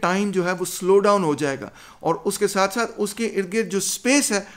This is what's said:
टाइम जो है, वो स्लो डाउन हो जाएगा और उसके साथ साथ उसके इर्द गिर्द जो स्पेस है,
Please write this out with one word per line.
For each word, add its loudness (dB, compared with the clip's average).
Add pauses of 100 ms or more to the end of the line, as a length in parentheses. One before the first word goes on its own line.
टाइम 0
जो 0
है, 0
वो -4
स्लो 4
डाउन 4
हो 2
जाएगा -4 (320)
और 2
उसके -2
साथ 2
साथ -2
उसके -4
इर्द -4
गिर्द -2
जो -2
स्पेस 0
है, -2